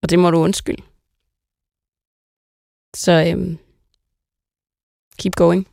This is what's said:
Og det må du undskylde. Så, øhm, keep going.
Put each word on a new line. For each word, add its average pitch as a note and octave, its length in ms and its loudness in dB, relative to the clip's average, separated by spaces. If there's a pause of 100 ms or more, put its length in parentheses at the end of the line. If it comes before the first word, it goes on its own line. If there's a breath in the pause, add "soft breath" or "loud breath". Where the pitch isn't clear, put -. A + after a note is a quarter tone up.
Og - 80 -2
det E3+ 80 4
må F3 120 4
du E3 80 2
undskylde. - 440 -4 (2250)
Så, - 160 0 (200)
øhm, F3 260 -6 (1600)
keep F#3 180 -4
going. F3+ 360 2